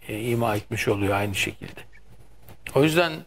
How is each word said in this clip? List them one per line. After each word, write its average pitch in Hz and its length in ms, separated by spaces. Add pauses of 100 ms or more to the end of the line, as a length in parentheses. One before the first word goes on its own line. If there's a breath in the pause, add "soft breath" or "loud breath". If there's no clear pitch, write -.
e, 110 120
ima 117 360
etmiş 104 320
oluyor 101 260
aynı 101 200
şekilde. - 460 (920)
O 135 80
yüzden, 160 300 (140)